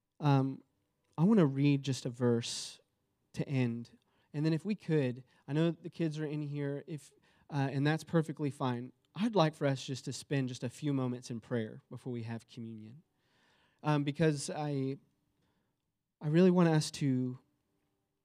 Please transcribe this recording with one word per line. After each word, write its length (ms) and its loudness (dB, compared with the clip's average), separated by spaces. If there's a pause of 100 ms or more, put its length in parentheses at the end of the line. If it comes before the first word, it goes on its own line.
(200)
Um, 400 2 (580)
I 60 4
wanna 220 6
read 380 2
just 220 -4
a 40 -2
verse 680 -2 (560)
to 120 -4
end. 420 -2 (440)
And 120 -2
then 60 2
if 140 -2
we 100 -2
could, 480 -2 (240)
I 60 -6
know 180 2
the 180 -10
kids 300 -4
are 60 -4
in 160 -4
here, 440 -6
if, 240 -12 (400)
uh, 220 0
and 160 0
that's 160 0
perfectly 460 0
fine. 420 -4 (240)
I'd 200 -2
like 200 4
for 100 -4
us 160 0
just 240 -10
to 60 -6
spend 380 -2
just 160 -10
a 40 -4
few 220 -4
moments 400 -4
in 80 -6
prayer 500 -4
before 220 -12
we 120 -6
have 260 -10
communion. 460 -14 (880)
Um, 200 2
because 460 0
I, 480 -4 (1200)
I 60 -4
really 240 6
want 160 6
us 240 4
to 460 -2 (880)